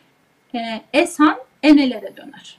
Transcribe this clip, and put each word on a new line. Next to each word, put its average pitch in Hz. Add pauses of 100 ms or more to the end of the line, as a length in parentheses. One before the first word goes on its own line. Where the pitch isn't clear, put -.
(560)
e, 233 (340)
ezhan 320 (260)
enelere 262
döner." -